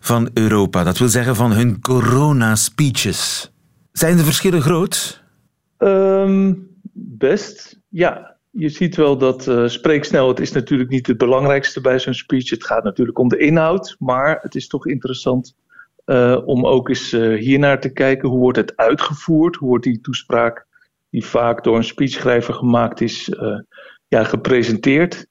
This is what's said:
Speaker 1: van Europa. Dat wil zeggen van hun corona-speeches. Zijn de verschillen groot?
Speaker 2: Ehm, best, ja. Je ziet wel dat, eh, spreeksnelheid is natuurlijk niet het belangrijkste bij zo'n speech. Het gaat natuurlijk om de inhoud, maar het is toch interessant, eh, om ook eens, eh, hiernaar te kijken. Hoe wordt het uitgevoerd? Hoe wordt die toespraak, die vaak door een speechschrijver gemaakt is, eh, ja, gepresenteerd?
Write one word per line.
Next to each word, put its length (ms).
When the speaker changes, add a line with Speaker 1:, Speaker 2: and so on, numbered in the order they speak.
Speaker 1:
van 340
Europa. 500
Dat 140
wil 100
zeggen 280
van 160
hun 280
corona-speeches. 1700
Zijn 240
de 80
verschillen 380
groot? 600
Speaker 2:
Ehm, 720
best, 880
ja. 480
Je 180
ziet 280
wel 220
dat, 300
eh, 180
spreeksnelheid 760
is 120
natuurlijk 380
niet 160
het 120
belangrijkste 600
bij 180
zo'n 160
speech. 360
Het 140
gaat 200
natuurlijk 340
om 100
de 100
inhoud, 600
maar 440
het 120
is 120
toch 200
interessant, 680
eh, 400
om 220
ook 220
eens, 240
eh, 260
hiernaar 420
te 80
kijken. 400
Hoe 100
wordt 200
het 180
uitgevoerd? 800
Hoe 120
wordt 160
die 160
toespraak, 680
die 140
vaak 400
door 120
een 80
speechschrijver 680
gemaakt 460
is, 280
eh, 300
ja, 160
gepresenteerd? 1080